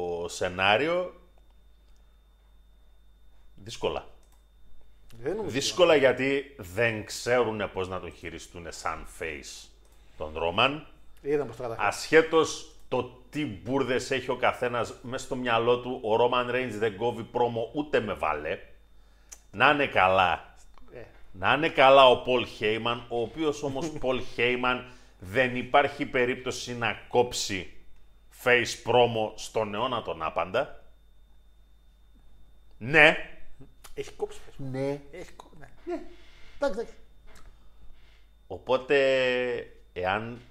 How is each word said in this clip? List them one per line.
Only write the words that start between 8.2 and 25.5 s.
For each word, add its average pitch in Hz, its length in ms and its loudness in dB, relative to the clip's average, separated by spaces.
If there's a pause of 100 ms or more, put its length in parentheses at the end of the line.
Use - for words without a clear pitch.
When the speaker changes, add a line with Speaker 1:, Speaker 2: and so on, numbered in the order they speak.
Speaker 1:
σαν 80 360 -8 (120)
face 76 480 -10 (500)
τον 78 180 -10
Ρόμαν. 113 520 0 (340)
Speaker 2:
Είδαμε 143 260 -2
πώς 117 80 -14
το - 60 -14
καταφέραμε. 113 340 -2
Speaker 1:
Ασχέτως 160 720 2 (180)
το 120 420 -4
τι 147 160 -6
μπουρδες 120 640 -2
έχει 131 200 -2
ο 123 40 -2
καθένας 120 640 -2
μες 123 200 -8
στο - 140 -6
μυαλό 120 440 2
του, 123 240 -8
ο 110 60 -2 (100)
Roman 123 360 2
Reigns 127 220 -2
δεν 104 200 -2
κόβει 113 260 -4
πρόμο 120 500 -2
ούτε 147 260 0
με 104 140 -2
βαλέ. 78 460 -4 (920)
Να 123 200 4
είναι 143 160 0
καλά. 95 680 2 (380)
Speaker 2:
Ε. 123 80 -16 (300)
Speaker 1:
Να 95 220 0
είναι 151 160 0
καλά 135 400 10
ο 120 160 4
Paul 123 200 2 (140)
Heyman, 113 400 0 (100)
ο 120 120 -2
οποίος 147 420 -4
όμως 139 300 -4
Speaker 2:
<laughs> 143 80 -8
Speaker 1:
Paul 127 180 0 (180)
Heyman 123 460 2 (360)
δεν 120 360 0